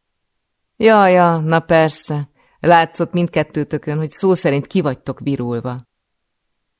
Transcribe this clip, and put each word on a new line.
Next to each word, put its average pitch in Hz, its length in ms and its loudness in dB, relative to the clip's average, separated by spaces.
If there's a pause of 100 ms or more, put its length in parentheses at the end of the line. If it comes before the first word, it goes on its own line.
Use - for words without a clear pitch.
(760)
Ja, 214 300 4
ja, 175 320 4
na 160 200 0
persze. 156 680 -2 (300)
Látszott 165 520 0
mindkettőtökön, 151 880 -4
hogy 156 120 -6
szó 190 240 0
szerint 143 340 -2
ki 185 140 -2
vagytok 135 380 -6
virulva. 123 600 -6 (1000)